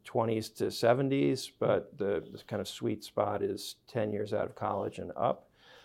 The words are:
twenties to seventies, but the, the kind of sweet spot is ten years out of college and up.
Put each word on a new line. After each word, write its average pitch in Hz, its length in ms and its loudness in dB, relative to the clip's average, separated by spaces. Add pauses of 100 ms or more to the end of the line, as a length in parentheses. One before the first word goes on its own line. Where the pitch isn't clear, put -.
twenties 113 460 0
to - 200 -2
seventies, 135 920 2
but 104 380 0
the, 98 340 0
the - 140 -12
kind 104 160 -4
of 95 60 -6
sweet 113 360 -4
spot 104 380 0
is 98 360 -4 (100)
ten 107 260 -2
years 104 180 -4
out 107 140 0
of - 80 -6
college 101 460 -4
and 87 180 -8
up. - 320 0 (360)